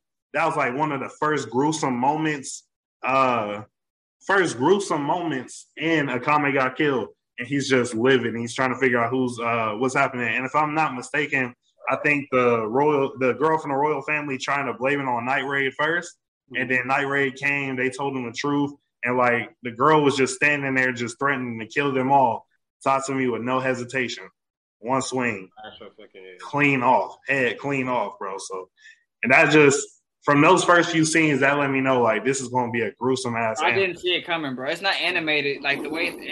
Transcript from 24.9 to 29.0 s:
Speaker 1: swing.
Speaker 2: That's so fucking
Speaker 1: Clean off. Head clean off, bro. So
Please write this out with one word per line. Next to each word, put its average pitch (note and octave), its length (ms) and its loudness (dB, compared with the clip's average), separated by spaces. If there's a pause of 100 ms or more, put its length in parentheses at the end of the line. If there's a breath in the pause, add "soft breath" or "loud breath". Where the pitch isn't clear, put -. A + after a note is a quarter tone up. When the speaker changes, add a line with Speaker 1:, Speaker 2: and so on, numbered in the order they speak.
Speaker 1:
swing. A#2 480 -4 (160)
Speaker 2:
That's G#2+ 140 -18
so G#2 80 -20 (120)
fucking F#2 420 -20
Speaker 1:
Clean C#3+ 420 0
off. A#2+ 340 2 (100)
Head B2+ 320 0
clean C#3 300 -4
off, G#2+ 300 -4
bro. G2 200 -8
So F#2 300 -12 (540 soft breath)